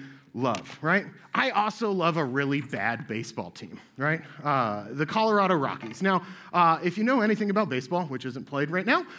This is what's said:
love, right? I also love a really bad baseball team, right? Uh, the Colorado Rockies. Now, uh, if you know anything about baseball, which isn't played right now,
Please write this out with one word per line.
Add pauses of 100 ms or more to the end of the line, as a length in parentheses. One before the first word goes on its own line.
(340)
love,
right? (280)
I
also
love
a
really
bad
baseball
team, (180)
right? (220)
Uh,
the
Colorado
Rockies.
Now, (260)
uh,
if
you
know
anything
about
baseball,
which
isn't
played
right
now, (140)